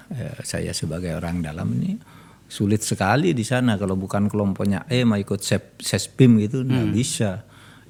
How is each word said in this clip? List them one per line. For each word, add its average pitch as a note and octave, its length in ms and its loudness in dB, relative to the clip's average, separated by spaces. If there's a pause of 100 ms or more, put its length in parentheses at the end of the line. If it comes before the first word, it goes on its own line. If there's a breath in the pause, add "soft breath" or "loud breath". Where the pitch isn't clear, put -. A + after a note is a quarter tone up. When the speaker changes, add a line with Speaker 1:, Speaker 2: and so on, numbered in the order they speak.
(120)
Speaker 1:
Eh, G#2+ 320 -10
saya E2+ 260 -6
sebagai E2+ 460 -6
orang E2+ 240 -4
dalam E2 320 -6
ini F3+ 240 -2 (480 soft breath)
sulit G#2 400 -2
sekali B2 480 2
di B2 100 -2
sana B2 320 2
kalau F#2+ 220 -2
bukan G2+ 320 -2
kelompoknya, G2+ 580 0
eh, B2 160 0
mau A2+ 140 4
ikut G2 240 -4
sep-, - 400 -4
Sespim - 580 6
gitu, G#2+ 220 0
nggak B2+ 240 0
Speaker 2:
Hmm. G#2 80 0
Speaker 1:
bisa. A2 380 0 (600 soft breath)